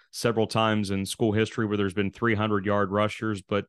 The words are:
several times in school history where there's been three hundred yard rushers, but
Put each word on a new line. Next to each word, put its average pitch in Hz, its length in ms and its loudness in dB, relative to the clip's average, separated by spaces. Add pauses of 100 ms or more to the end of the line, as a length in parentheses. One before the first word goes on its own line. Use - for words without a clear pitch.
(120)
several 110 360 0
times 107 420 2
in 98 160 -2
school 110 260 0
history 110 360 0
where 104 100 -2
there's 98 160 0
been 98 180 -2
three 117 240 0
hundred 104 300 0
yard 101 260 2
rushers, 107 500 -2
but 101 280 -4